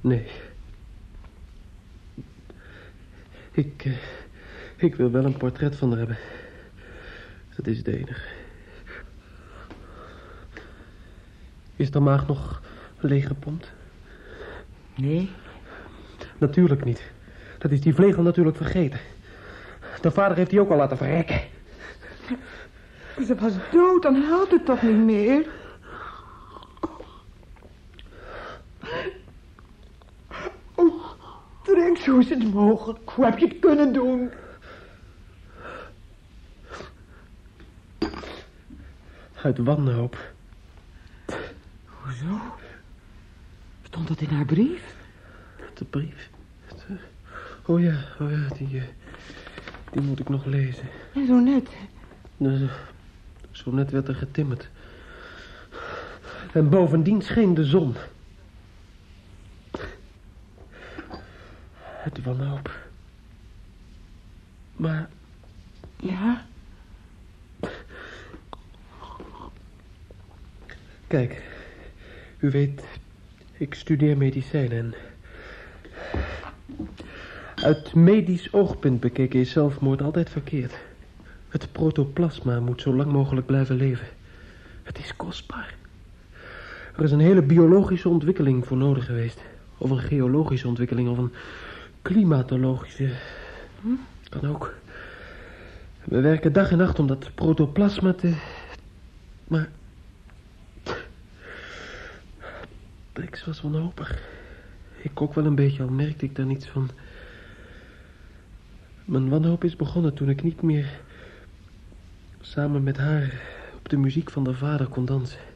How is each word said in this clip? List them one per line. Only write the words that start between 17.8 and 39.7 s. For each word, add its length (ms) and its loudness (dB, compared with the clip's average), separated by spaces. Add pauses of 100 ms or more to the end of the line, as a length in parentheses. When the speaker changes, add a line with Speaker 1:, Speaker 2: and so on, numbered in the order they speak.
Speaker 1:
die 140 6
vlegel 280 6
natuurlijk 340 4
vergeten. 420 0 (1000)
De 100 4
vader 260 4
heeft 140 2
die 100 6
ook 100 6
al 60 6
laten 200 4
verrekken. 440 0 (1900)
Speaker 2:
Ze 80 2
was 180 0 (200)
dood, 300 8
dan 120 6
helpt 360 4
het 140 6
toch 180 2
niet 220 6
meer? 420 4 (4000)
Oh, 300 4 (580)
Trix, 440 4
hoe 140 8
is 80 6
het 240 2
mogelijk? 580 2
Hoe 140 4
heb 140 4
je 100 4
het 100 -4
kunnen 340 6
doen? 380 2 (4000)
Speaker 1:
Uit 160 0
wanhoop. 600 0 (1700)